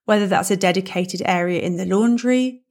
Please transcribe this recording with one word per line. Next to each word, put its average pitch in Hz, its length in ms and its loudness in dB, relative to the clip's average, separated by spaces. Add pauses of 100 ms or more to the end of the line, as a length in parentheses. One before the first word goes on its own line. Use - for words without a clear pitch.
whether 208 200 2
that's 185 240 0
a 202 60 0
dedicated 185 680 -2
area 175 360 0
in 175 160 -2
the 185 100 -4
laundry, 240 840 0